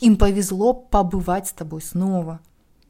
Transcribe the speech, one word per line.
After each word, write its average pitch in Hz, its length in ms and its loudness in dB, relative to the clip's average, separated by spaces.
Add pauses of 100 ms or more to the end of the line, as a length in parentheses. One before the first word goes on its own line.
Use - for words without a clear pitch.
им 220 160 6
повезло 202 560 2
побывать 190 720 -2
с - 60 -10
тобой 160 280 -12
снова. 175 580 -4 (500)